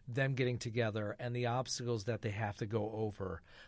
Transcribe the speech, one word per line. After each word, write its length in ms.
them 280
getting 240
together 600
and 160
the 120
obstacles 580
that 180
they 80
have 280
to 80
go 280
over. 480